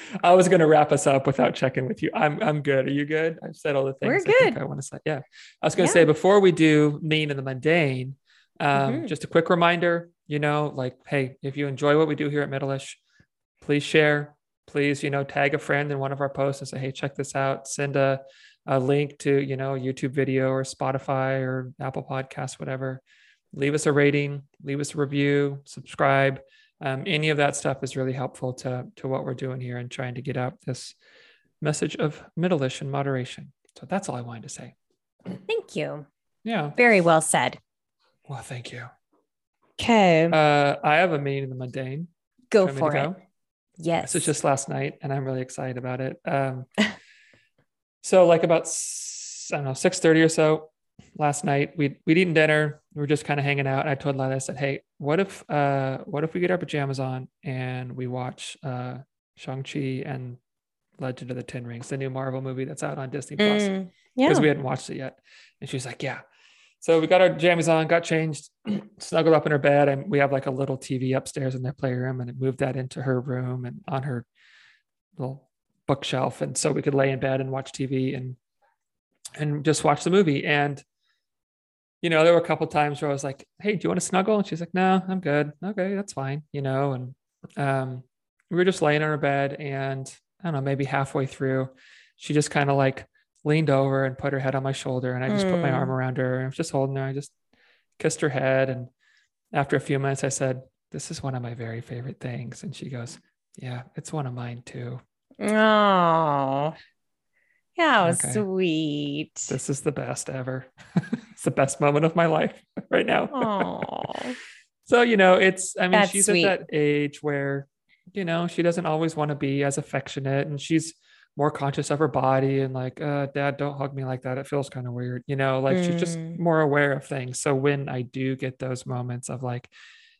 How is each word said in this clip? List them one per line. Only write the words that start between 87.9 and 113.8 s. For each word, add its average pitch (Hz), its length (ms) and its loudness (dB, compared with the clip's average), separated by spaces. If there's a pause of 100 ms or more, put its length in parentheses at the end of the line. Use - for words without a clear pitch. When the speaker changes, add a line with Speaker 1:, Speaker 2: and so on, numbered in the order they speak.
Speaker 1:
we 165 80 -2
were 180 80 4
just 190 160 0
laying 151 220 4
on 151 60 0
her 151 80 0
bed, 139 360 0
and 135 580 -6 (280)
I - 60 -10
don't 165 80 -2
know, 139 80 -2
maybe 139 240 0
halfway 139 420 0
through, 131 420 -2 (460)
she - 180 -6
just 147 160 2
kinda, 139 240 2
like, 135 320 2 (380)
leaned 151 280 2
over 135 340 2
and 127 140 -6
put 139 140 -2
her 135 60 -2
head 131 140 -2
on 135 80 -2
my 135 100 -2
shoulder, 127 420 -4
and 127 100 -4
I 165 60 -2
just 202 180 0
put 175 120 0
my 143 120 0
arm 131 180 0
Speaker 2:
Mm. 131 40 -2
Speaker 1:
around 127 240 -2
her, 127 180 0
and 131 80 -4
I - 40 -4
was 135 80 -8
just 160 140 -6
holding 135 280 0
her. 135 60 -4
I 135 100 -4
just 139 180 -8 (680)
kissed - 240 -2
her 156 80 2
head. 135 400 2
And 123 200 -8 (640)
after 143 240 0
a 139 40 2
few 139 180 -2
minutes, 139 260 -2
I 139 60 -2
said, 131 320 -4 (300)
"This - 180 -12
is 165 140 -10
one 135 100 -6
of 123 80 -6
my 120 140 -10
very 113 260 -10
favorite 123 380 -12
things." 123 420 -10
And - 140 -12
she 139 140 -12
goes, 120 300 -12 (380)
"Yeah, 123 260 -12 (120)
it's - 180 -12
one 147 140 -4
of 123 80 -8
mine 120 280 -10
too." 127 380 -12 (380)
Speaker 2:
Oh. 170 1400 2 (1040)
How 247 320 4
Speaker 1:
Okay. 156 240 -2
Speaker 2:
sweet. 156 1000 -2 (140)
Speaker 1:
This 139 200 -4
is 139 120 -4
the 151 100 -2
best 131 380 -8
ever. 131 360 -8 (300)
<laughs> 180 100 2 (260)
It's - 120 -18
the 151 80 0
best 139 300 0
moment 147 240 4
of 160 100 0
my 170 120 4
life 160 260 0 (220)
<laughs> - 160 -12
right - 140 2
now. - 280 0
Speaker 2:
Aw. 214 1040 -6